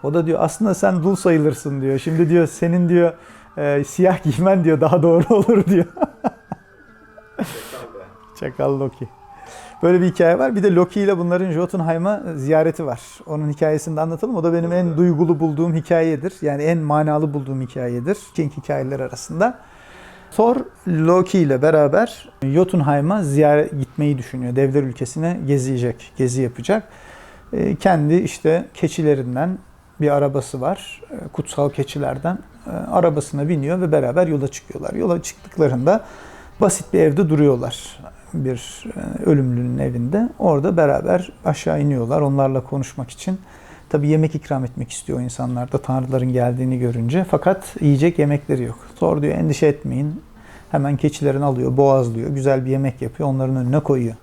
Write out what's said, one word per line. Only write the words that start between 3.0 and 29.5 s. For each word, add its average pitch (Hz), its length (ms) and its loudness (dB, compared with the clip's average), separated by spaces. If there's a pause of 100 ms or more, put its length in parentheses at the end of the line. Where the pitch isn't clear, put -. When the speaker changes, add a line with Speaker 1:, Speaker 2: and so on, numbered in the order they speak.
Speaker 1:
e, 143 260 0
"siyah 180 380 2
giymen," 170 420 2
diyor, 156 160 4
"daha 160 220 4
doğru 170 260 6
<laughs> 233 60 4
olur," 202 320 4
diyor. 175 240 4
<laughs> - 40 -20 (1400)
Speaker 2:
Çakal - 560 -12
be. - 100 -16 (360)
Speaker 1:
Çakal 135 400 -2
Loki. 131 280 -8 (720)
Böyle 175 180 6
bir 180 60 4
hikaye 170 320 4
var. 254 180 0
Bir 190 60 0
de 196 120 4
Loki 180 260 2
ile 196 180 2
bunların 180 320 -2
Jotunheim'a 170 720 -2 (140)
ziyareti 156 500 0
var. 120 140 -6 (260)
Onun 151 260 -4
hikayesini 156 440 -2
de 151 40 -4
anlatalım. 165 360 -4
O 160 80 -2
da 170 80 2
benim 170 200 0
en 180 140 0
Speaker 2:
Evet. 160 100 -2
Speaker 1:
duygulu 165 440 2
bulduğum 160 340 0
hikayedir. 165 580 0 (100)
Yani 147 200 -2
en 165 160 2
manalı 151 560 0
bulduğum 135 260 -6
hikayedir 123 580 -4 (160)
King 147 180 -2
hikayeleri 139 520 -6
arasında. 165 540 -4 (760)
Thor, 233 200 4 (320)
Loki 180 500 2
ile 135 240 2
beraber 156 680 2 (140)
Jotunheim'a 156 800 2
ziyaret 147 480 4 (100)
gitmeyi 147 380 -2
düşünüyor. 123 380 -6
Devler 139 260 2
ülkesine 156 640 -4
gezecek, 127 680 -2
gezi 131 260 0
yapacak. 123 460 -4 (640)
Ee, - 220 -2
kendi 156 400 2
işte 175 500 0 (100)
keçilerinden 151 840 -2 (420)